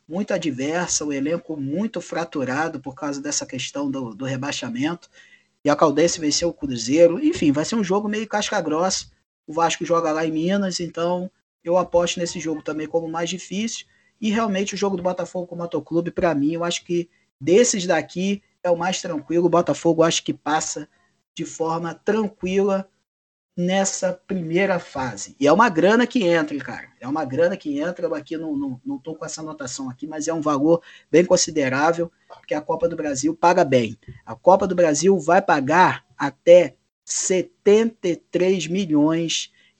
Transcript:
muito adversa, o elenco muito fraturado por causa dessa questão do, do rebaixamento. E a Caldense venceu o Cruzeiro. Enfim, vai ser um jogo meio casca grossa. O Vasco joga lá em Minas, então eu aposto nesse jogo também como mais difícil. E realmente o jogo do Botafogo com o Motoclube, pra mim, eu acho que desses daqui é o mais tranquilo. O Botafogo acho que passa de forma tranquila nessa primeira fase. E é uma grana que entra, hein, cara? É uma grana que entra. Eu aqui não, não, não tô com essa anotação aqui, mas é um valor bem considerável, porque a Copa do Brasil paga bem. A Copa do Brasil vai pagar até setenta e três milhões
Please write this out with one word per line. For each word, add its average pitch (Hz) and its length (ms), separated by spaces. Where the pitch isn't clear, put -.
muito 185 240
adversa, 160 720
o 147 80
elenco 151 440
muito 165 440
fraturado 156 800
por 131 160
causa 143 260
dessa 143 240
questão 139 460
do, 131 240
do 131 100
rebaixamento. 135 880
E 143 40
a 147 60
Caldense 160 460
venceu 156 300
o - 40
Cruzeiro. 147 640
Enfim, 302 320
vai 151 140
ser - 100
um 226 100
jogo 202 240
meio 214 200
casca 208 320
grossa. 165 500
O 156 80
Vasco 160 320
joga 165 280
lá 160 120
em 160 60
Minas, 180 480
então 175 500
eu 170 120
aposto 175 440
nesse 170 180
jogo 156 240
também 156 240
como 165 220
mais 170 200
difícil. 190 580
E 220 100
realmente 202 440
o - 20
jogo 196 200
do 175 60
Botafogo 180 440
com - 80
o 170 40
Motoclube, 170 520
pra 165 240
mim, 143 180
eu 170 120
acho 170 200
que 170 240
desses 190 460
daqui 180 560
é 180 40
o 175 80
mais 180 240
tranquilo. 170 460
O - 20
Botafogo 170 540
acho 165 220
que 151 100
passa 151 540
de 165 100
forma 165 480
tranquila 196 960
nessa 185 560
primeira 180 540
fase. - 580
E 139 80
é 147 60
uma 220 160
grana 196 360
que 233 220
entra, 160 260
hein, 139 80
cara? 117 280
É 117 60
uma 151 180
grana 165 320
que 143 240
entra. 175 260
Eu 160 80
aqui 151 220
não, 156 200
não, 135 280
não 139 140
tô 156 160
com 156 100
essa 151 160
anotação 143 480
aqui, 127 160
mas 156 220
é 165 80
um 165 60
valor 151 420
bem 170 160
considerável, 165 840
porque - 260
a 151 60
Copa 170 280
do 165 80
Brasil 147 400
paga 175 280
bem. 120 320
A 113 80
Copa 196 320
do 185 80
Brasil 175 440
vai 165 220
pagar 156 640
até 170 560
setenta 202 1040
e 160 80
três 180 500
milhões 160 840